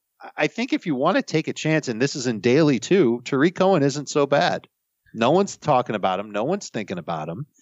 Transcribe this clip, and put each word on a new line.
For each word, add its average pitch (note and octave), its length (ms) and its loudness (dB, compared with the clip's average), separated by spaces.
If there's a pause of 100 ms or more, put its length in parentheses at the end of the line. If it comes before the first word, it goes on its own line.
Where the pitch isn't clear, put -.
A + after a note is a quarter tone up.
(360)
I D3+ 100 0
think A3+ 260 -6
if - 140 -4
you D#3 80 -2
wanna E3+ 280 0
take D#3+ 260 -4
a B2+ 40 -4
chance, D#3 360 -2
and A2 120 -2
this C3+ 160 0
is A#2+ 100 -4
in A2+ 140 -2
daily C3+ 380 4
too, A#2+ 460 2
Tariq C#3+ 300 0
Cohen F#3 280 4
isn't C#3 260 -2
so C#3+ 180 0
bad. C#3+ 420 0 (480)
No A2+ 140 2
one's G3 260 2
talking B2+ 380 0
about F#2 240 -2
him. G#2 140 -8
No G#2 120 -2
one's F#3+ 260 -6
thinking G2+ 280 -8
about D#2+ 300 -8
him. F#2+ 180 -10 (160)